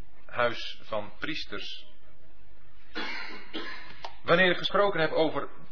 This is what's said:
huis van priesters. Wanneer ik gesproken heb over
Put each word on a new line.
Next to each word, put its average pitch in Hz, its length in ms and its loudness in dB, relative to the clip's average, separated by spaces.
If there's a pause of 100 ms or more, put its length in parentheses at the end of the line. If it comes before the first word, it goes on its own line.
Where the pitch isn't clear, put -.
(260)
huis - 560 0
van 104 360 -2
priesters. - 680 -2 (2250)
Wanneer 180 280 6
ik 170 60 2
gesproken 196 440 4
heb 156 120 2
over 143 360 2 (240)